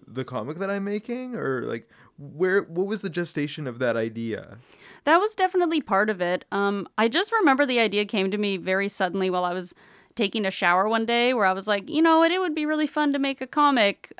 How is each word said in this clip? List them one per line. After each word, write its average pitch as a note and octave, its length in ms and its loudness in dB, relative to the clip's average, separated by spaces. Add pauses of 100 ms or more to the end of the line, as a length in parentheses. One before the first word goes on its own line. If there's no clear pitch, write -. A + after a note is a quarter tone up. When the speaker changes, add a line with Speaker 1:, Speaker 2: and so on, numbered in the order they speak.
Speaker 1:
the B2 160 -8
comic B2+ 360 -8
that F#3+ 100 -4
I'm G3+ 160 -4
making? A#3 500 -6
Or, C3+ 280 -2
like, A#2 260 -8 (280)
where, F3+ 440 0
what F3 260 -4
was G3+ 140 -4
the G3 80 -6
gestation D3+ 580 -4
of A#2+ 120 -8
that A#2+ 180 0
idea? A2+ 600 -6 (440)
Speaker 2:
That D#4 160 6
was G#4+ 160 -2
definitely F4 460 2
part - 280 2
of F#3 120 -2
it. F3+ 300 0
Um, G3+ 360 -2 (100)
I A3+ 120 2
just E4 240 -2
remember D4 320 4
the B3 140 2
idea G#3 260 2
came F#3+ 260 0
to G#3 60 0
me G#3 200 0
very F#3+ 300 0
suddenly F#3 420 -2
while F3+ 140 0
I F3+ 100 -2
was F3+ 220 -6 (400)
taking G#3+ 300 0
a F#3+ 60 -2
shower F#3 360 4
one A3+ 180 0
day A#3+ 280 2
where A3 120 2
I F#3+ 80 4
was F#3+ 140 -6
like, G3+ 220 -2
"You D4 120 2
know D#4+ 180 6
what, E4 120 4
it F#4 80 0
would F4 160 -2
be D4+ 100 -2
really D4+ 220 0
fun D4 260 0
to C#4+ 60 -2
make C4+ 220 -2
a C4 60 -8
comic, C4 720 2